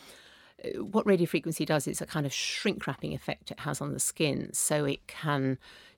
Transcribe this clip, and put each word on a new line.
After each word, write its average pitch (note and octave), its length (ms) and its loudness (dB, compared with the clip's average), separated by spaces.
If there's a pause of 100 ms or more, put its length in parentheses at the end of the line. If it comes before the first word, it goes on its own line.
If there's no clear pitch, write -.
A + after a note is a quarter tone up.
(640)
uh, - 200 -4
what G#3 220 2
radio F3+ 200 6
frequency D#3+ 380 0
does, D3+ 240 2
it's - 120 -4
a D#3 60 -6
kind D3+ 180 -2
of C3+ 80 -2
shrink - 540 -2
wrapping D#3 280 -4
effect - 360 -8
it - 100 -10
has D3 200 -2
on C#3+ 120 -4
the - 60 -6
skin. - 540 0
So D3+ 320 2
it - 240 -2
can C3+ 500 0 (400)